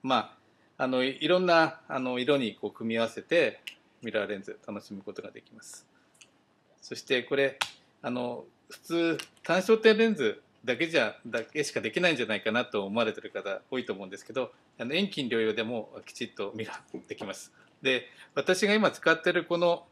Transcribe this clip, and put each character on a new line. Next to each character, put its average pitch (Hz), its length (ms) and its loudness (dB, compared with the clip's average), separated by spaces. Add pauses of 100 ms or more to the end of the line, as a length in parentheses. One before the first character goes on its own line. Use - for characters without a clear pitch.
ま 127 320 0 (420)
あ、 131 60 0
あ - 20 0
の、 127 160 0
い-、 135 180 -2
い 151 60 -4
ろ 180 140 4
ん 185 60 2
な、 160 420 4
あ 143 100 -4
の、 127 220 -4
色 143 160 4
に 110 180 -2
こ - 140 -6
う - 20 -2
組 113 200 -6
み 113 80 0
合 113 40 2
わ 110 60 2
せ 101 140 -10
て、 147 380 2 (400)
ミ 110 120 -8
ラ 101 140 0
ー - 20 -10
レ 101 100 -6
ン 98 40 -12
ズ - 220 -14
楽 101 180 -8
し - 120 -14
む 98 80 -12
こ 104 100 -12
と - 100 -10
が 101 100 -16
で - 100 -20
き - 120 -20
ま - 100 -20
す。 - 240 -20 (920)
そ - 140 -12
し - 80 -12
て 123 220 0
こ - 100 -2
れ、 135 240 2 (440)
あ 135 80 -6
の、 123 340 -6 (240)
普 - 120 -20
通、 165 380 0 (240)
単 180 200 2
焦 220 160 6
点 220 200 8
レ 226 80 6
ン 214 80 2
ズ 117 260 0 (240)
だ 120 120 0
け 160 100 -2
じ 160 140 2
ゃ、 107 160 0 (100)
だ 113 160 -4
け 147 220 -4
し - 80 -6
か 117 80 -2
で 113 100 -4
き 175 100 -2
な 180 100 4
い 151 40 2
ん - 20 -2
じ 120 60 -2
ゃ 107 40 0
な 107 100 -2
い 98 60 -6
か 107 100 0
な 123 120 2
と 101 220 -2
思 101 100 -4
わ 117 80 2
れ 107 80 0
て - 80 -10
る 104 100 -14
方 98 380 -6
多 131 120 -4
い - 40 -10
と - 80 -8
思 98 120 -8
う - 20 -14
ん 92 40 -16
で 98 60 -12
す - 80 -18
け - 80 -20
ど、 123 200 -4 (260)
あ 117 60 -6
の、 131 100 -4
遠 196 140 0
近 139 200 -6
両 113 120 2
用 110 140 2
で 110 100 -2
も 113 260 -6 (140)
き - 80 -20
ち 117 140 -8
っ - 60 -18
と 101 220 -8
ミ 110 100 -8
ラ - 160 -12 (140)
ー - 140 -14
で 101 80 -10
き - 80 -12
ま 98 100 -10
す。 - 180 -18 (300)
で、 131 240 0 (300)
私 185 320 2
が 202 60 4
今 214 180 4
使 - 200 2
っ 165 80 2
て 180 120 2
る 170 120 0
こ 170 140 -2
の 175 320 2